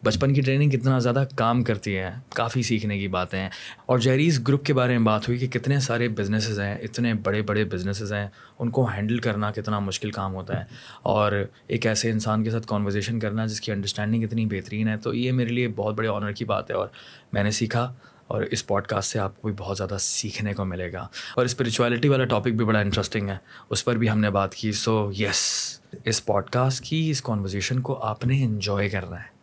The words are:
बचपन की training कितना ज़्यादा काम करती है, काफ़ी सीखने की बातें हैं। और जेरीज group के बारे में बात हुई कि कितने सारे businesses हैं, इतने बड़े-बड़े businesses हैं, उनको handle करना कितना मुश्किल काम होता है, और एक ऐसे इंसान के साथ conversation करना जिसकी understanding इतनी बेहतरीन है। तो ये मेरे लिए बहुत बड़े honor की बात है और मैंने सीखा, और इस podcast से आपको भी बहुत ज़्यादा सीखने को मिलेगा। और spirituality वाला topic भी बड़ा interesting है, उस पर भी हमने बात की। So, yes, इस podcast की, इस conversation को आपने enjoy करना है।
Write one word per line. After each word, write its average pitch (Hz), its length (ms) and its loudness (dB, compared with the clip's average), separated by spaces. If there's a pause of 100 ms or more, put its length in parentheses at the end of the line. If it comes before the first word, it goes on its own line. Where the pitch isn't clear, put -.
बचपन 135 300 4
की 139 80 4
training 139 300 4
कितना 131 280 4
ज़्यादा 127 260 4
काम 120 380 2
करती 104 300 0
है, 95 300 -4 (120)
काफ़ी 120 280 0
सीखने 104 360 0
की 98 80 -2
बातें 92 320 -2
हैं। 92 120 -4 (380)
और 127 100 4
जेरीज 131 440 4
group 135 200 2
के 151 100 2
बारे 127 200 4
में 117 100 4
बात 107 240 4
हुई 120 120 0
कि 131 80 -2
कितने 131 340 0
सारे 120 280 0
businesses 107 500 0
हैं, 101 220 -4
इतने 117 320 -2
बड़े-बड़े 104 520 0
businesses 98 460 -4
हैं, 101 200 -4 (280)
उनको 123 260 2
handle 107 340 0
करना 107 320 0
कितना 104 280 -2
मुश्किल 101 320 -4
काम 98 200 -4
होता 92 260 -6
है, 85 100 -6 (380)
और 101 460 2 (200)
एक 113 140 -2
ऐसे 110 240 2
इंसान 110 340 0
के 113 80 0
साथ 113 100 -2
conversation 104 580 -2
करना 110 280 -2
जिसकी 107 240 -6
understanding 104 520 -2
इतनी 110 220 0
बेहतरीन 104 420 -2
है। 107 100 0
तो 110 160 -4
ये 123 180 0
मेरे 123 200 0
लिए 120 160 0
बहुत 104 280 -2
बड़े 110 120 -2
honor 104 260 -2
की 113 120 -6
बात 104 260 -2
है 98 60 2
और 98 140 0 (420)
मैंने 101 180 2
सीखा, 120 440 0 (340)
और 113 140 0
इस 110 180 -2
podcast 101 520 0
से 113 60 0
आपको 98 280 -4
भी 107 60 -2
बहुत 98 220 -6
ज़्यादा 98 220 -4
सीखने 104 560 -2
को 101 120 -2
मिलेगा। 90 460 -6 (260)
और 123 100 4
spirituality 120 640 2
वाला 131 160 4
topic 110 320 2
भी 117 60 4
बड़ा 110 180 4
interesting 101 480 0
है, 98 120 -8 (300)
उस - 100 0
पर 117 160 0
भी 113 100 2
हमने 107 220 4
बात 98 240 0
की। 107 180 -4
So, 104 420 2
yes, - 680 0 (240)
इस 110 140 2
podcast 123 680 0
की, 160 220 0
इस 143 120 0
conversation 101 580 -2
को 131 140 -2
आपने 127 500 0
enjoy 101 460 0
करना 90 280 -6
है। - 260 -16